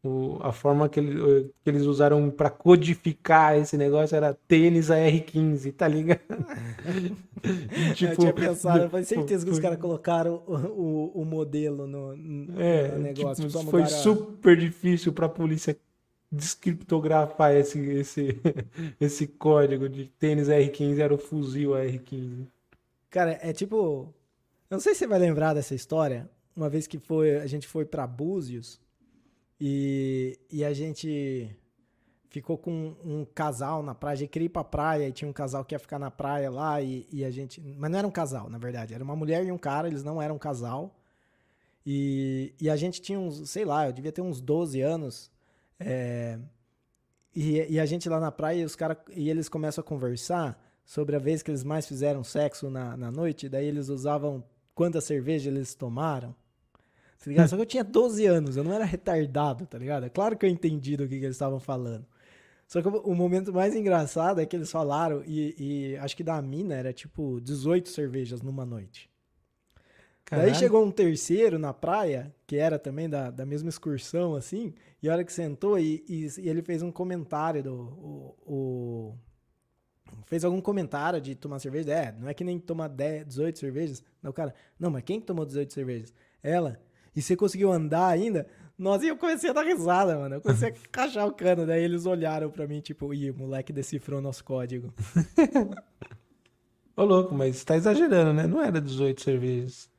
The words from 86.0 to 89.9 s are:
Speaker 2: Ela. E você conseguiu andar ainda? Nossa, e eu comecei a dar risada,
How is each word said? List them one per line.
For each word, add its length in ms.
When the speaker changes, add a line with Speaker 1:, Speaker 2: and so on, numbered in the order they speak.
Speaker 2:
Ela. 380
E 60
você 160
conseguiu 340
andar 380
ainda? 380
Nossa, 260
e 40
eu 100
comecei 320
a 20
dar 140
risada, 520